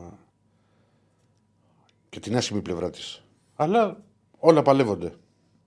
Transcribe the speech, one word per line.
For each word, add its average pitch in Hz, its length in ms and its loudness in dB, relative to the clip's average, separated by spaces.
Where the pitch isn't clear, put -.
και - 100 -16
την 107 180 -6
άσχημη 104 240 -4
πλευρά 85 280 -6
της. - 340 -18
Αλλά 196 480 -2
όλα 156 220 6
παλεύονται. 110 520 2